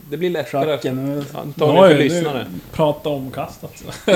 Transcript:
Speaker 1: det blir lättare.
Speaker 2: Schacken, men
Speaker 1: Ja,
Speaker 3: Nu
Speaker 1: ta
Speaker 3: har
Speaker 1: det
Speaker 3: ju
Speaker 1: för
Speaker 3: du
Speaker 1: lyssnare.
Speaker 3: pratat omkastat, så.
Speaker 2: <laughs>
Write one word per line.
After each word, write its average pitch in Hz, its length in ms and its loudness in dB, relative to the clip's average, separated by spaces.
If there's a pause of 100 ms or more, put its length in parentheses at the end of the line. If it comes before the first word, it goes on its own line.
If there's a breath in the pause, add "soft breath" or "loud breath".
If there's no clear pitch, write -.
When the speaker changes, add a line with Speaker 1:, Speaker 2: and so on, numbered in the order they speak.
Speaker 1:
det 147 80 -8
blir 180 120 -2
lättare. 156 360 -2
Speaker 2:
Schacken, 143 300 -2
men 139 380 -4
Speaker 1:
Ja, 147 100 -10
Speaker 3:
Nu 147 140 -10
Speaker 1:
ta 151 140 2
Speaker 3:
har 190 160 8
Speaker 1:
det 160 60 10
Speaker 3:
ju 143 40 4
Speaker 1:
för 139 60 4
Speaker 3:
du 139 120 2
Speaker 1:
lyssnare. 143 320 -4 (240)
Speaker 3:
pratat 151 360 0
omkastat, 139 680 -8
så. - 340 -4
Speaker 2:
<laughs> - 40 -